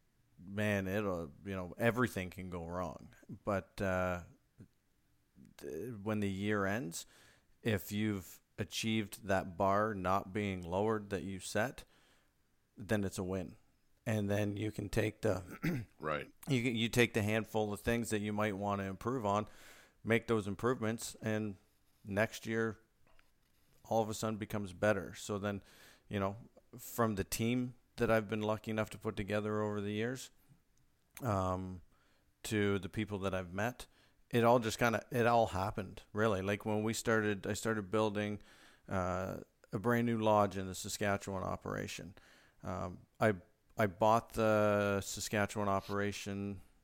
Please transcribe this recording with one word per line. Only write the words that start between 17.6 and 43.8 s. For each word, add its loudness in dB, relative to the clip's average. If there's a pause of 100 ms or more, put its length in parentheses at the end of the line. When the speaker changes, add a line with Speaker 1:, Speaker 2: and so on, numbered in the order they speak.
Speaker 1:
of -8
things 0
that 0
you -2
might 0
wanna 0
improve -4
on, 2 (580)
make 2
those 2
improvements, -2
and -2 (520)
next 0
year -2 (1120)
all 4
of 0
a -4
sudden -2
becomes -4
better. 0
So -4
then, -2 (460)
you -2
know, 0 (420)
from 0
the 0
team 0 (220)
that 2
I've 4
been -2
lucky -2
enough 0
to -14
put -4
together 0
over -2
the -4
years, -4 (920)
um, 0 (640)
to 2
the -6
people -4
that 0
I've -4
met, -4 (440)
it 4
all 10
just -2
kinda, 4
it 4
all 6
happened, -4 (100)
really. 2
Like, 0
when 0
we 2
started, 2
I 0
started -2
building, 0 (500)
uh, 0 (380)
a -2
brand 2
new 2
lodge 6
in -4
the -6
Saskatchewan -2
operation. -6 (500)
Um, -6 (220)
I, 6 (440)
I 4